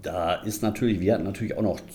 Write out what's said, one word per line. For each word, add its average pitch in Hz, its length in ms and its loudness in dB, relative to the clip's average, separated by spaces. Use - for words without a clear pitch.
da 85 320 0
ist - 260 -4
natürlich, 107 380 2
wir 98 160 4
hatten 82 80 0
natürlich 98 340 -2
auch 110 60 2
noch 98 160 2